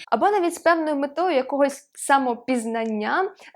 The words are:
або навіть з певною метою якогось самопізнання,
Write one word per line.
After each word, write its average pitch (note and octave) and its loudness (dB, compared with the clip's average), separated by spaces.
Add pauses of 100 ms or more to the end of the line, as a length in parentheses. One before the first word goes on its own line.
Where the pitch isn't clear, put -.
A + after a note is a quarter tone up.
(120)
або E4 2
навіть F4 0
з - -12
певною D#4+ 2
метою C#4+ -2
якогось C4+ -2
самопізнання, A#3 -2 (240)